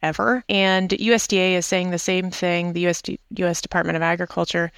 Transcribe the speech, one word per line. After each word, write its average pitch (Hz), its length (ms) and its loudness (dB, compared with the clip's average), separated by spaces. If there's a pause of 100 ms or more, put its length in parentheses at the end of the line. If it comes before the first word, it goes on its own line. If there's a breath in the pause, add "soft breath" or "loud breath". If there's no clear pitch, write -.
ever. 226 460 0
And 190 440 2
U 226 220 2
S 220 120 2
D 196 120 2
A 185 160 4
is 175 100 0
saying 180 260 0
the 175 80 0
same 185 340 -2
thing, 175 400 0
the 175 80 -2
U 175 80 2
S 170 120 0
D, - 180 -8 (180)
U 180 100 0
S 170 160 -2
Department 170 340 -2
of 160 60 -2
Agriculture 170 760 -2